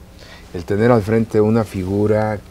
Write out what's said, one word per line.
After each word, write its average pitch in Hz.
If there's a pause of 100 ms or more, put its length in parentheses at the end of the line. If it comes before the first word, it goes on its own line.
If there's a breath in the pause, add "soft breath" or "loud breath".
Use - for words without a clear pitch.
(540 loud breath)
el 87
tener 104
al 117
frente 110
una 110
figura 104 (120)